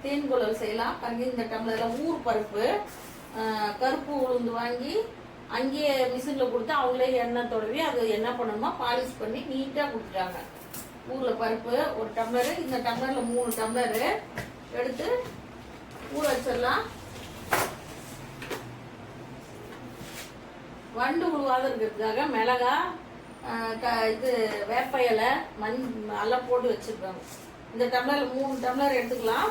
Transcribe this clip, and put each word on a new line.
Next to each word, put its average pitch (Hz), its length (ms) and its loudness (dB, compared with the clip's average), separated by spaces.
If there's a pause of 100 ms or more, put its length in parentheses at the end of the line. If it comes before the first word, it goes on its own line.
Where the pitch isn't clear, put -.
தேன்குழல் 254 520 2
செய்யலாம். 214 460 -2
பாருங்க, 233 220 -2
இந்த 247 200 0
டம்ளர்ல 226 560 0
ஊர் 320 260 0
பருப்பு, 214 540 2 (600)
ஆ, 214 280 0 (120)
கருப்பு 269 360 2
உளுந்து 247 360 2
வாங்கி 247 460 -2 (500)
அங்கேயே 269 580 2
மிஷின்ல 254 460 0
கொடுத்து 233 220 0
அவங்களே 254 400 4
எண்ணெய் 240 360 2
தடவி 226 300 0
அது 247 300 2
என்ன 220 200 4
பண்ணணுமோ 226 520 0
பாலிஷ் 254 380 0
பண்ணி 226 200 -2
நீட்டா 269 440 -2
கொடுத்துட்டாங்க. 190 560 -2 (680)
ஊர்ல 254 200 0
பருப்பு 226 420 0
ஒரு 220 440 2
டம்ளரு, 247 420 2
இந்த 262 200 -2
டம்ளர்ல 240 480 0
மூணு 240 240 2
டம்ளரு 226 680 2 (580)
எடுத்து 254 340 -2 (1080)
ஊற 294 60 0
வச்சிடலாம். 254 600 2 (4000)
வண்டு 294 300 2
உழுவாத 269 440 4
இருக்கிறதுக்காக 220 680 0
மிளகா, 247 400 4 (720)
ஆ, 226 180 -2 (140)
க-, 226 300 4
இது 226 380 2 (180)
வேப்ப 254 360 2
இலை, 226 240 6 (320)
மண் 220 200 0 (420)
எல்லாம் 240 280 2
போட்டு 247 220 4
வச்சிருக்காங்க. 190 500 -4 (520)
இந்த 233 120 4
டம்ளர்ல 254 480 2
மூணு 269 200 0
டம்ளர் 262 460 4
எடுத்துக்கலாம். 240 520 2